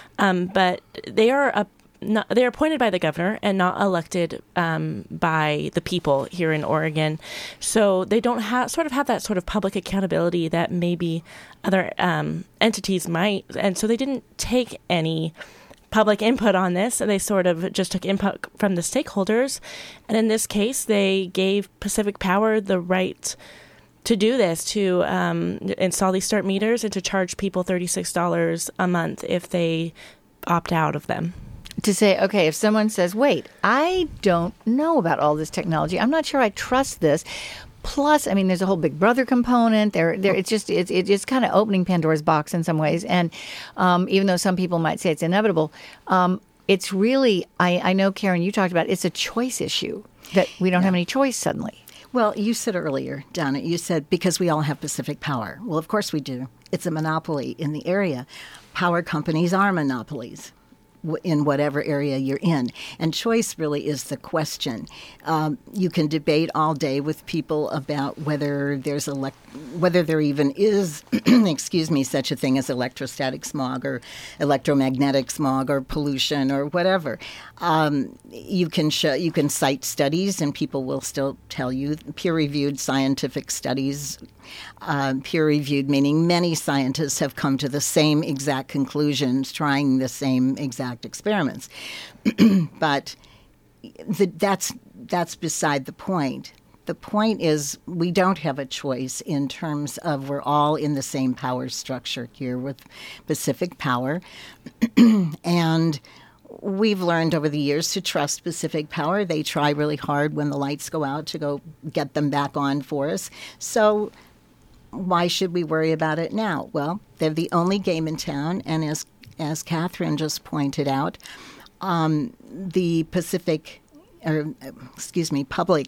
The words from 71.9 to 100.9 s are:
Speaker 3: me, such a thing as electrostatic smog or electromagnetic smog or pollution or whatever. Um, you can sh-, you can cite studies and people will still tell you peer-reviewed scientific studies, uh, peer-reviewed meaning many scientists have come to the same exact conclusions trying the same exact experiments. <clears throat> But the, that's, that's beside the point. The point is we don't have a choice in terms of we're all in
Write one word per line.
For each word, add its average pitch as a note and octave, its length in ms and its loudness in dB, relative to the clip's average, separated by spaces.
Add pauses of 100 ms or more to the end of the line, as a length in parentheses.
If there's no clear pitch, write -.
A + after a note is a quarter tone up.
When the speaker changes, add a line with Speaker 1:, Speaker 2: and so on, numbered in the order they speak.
Speaker 3:
me, C#3 120 4
such C3+ 280 -2
a C#3+ 40 0
thing C3 220 2
as C3 120 -2
electrostatic C3 760 -4
smog C3 400 -4
or C3+ 160 -4 (380)
electromagnetic C#3 920 2
smog C3+ 380 0
or C#3 120 2
pollution C#3+ 680 -2
or C#3 160 0
whatever. F3 520 0 (400)
Um, D3+ 580 2 (120)
you D#3 400 -2
can D3+ 200 2
sh-, - 160 0
you D#3 260 0
can D3 180 2
cite C#3 340 0
studies F3 580 0
and C#3+ 120 0
people C#3 300 -4
will C3+ 180 -4
still C#3 360 -4 (120)
tell B2+ 220 -4
you C#3 240 -2 (200)
peer-reviewed D3 640 0
scientific C3+ 720 0
studies, C#3 680 -4 (640)
uh, C#3 420 0
peer-reviewed D3 640 2
meaning C#3+ 380 4
many E3+ 260 2
scientists C#3 640 0
have C#3 160 -2
come C3+ 220 0
to C#3 100 -2
the C#3 140 -2
same D3+ 420 4
exact C3+ 440 -2
conclusions C3+ 840 0
trying C#3+ 460 2
the C3 100 0
same C3 500 2
exact B2 460 -6
experiments. F3 640 -4 (680)
<clears throat> - 0 - (420)
But C#3+ 360 0 (920)
the, F#3+ 200 2 (100)
that's, G3 340 0 (220)
that's F3 420 -4
beside D3+ 500 -2
the - 80 -12
point. C#3+ 600 -4 (320)
The D#3+ 100 -6
point G#3+ 460 -2
is D3+ 440 0
we F3 260 -2
don't F#3+ 260 2
have C#3+ 220 -4
a C#3 60 -6
choice C3 560 -6
in C#3+ 260 -2
terms D3 520 -6
of C#3 300 -4
we're C#3+ 120 -4
all D3 340 2
in D3 180 -2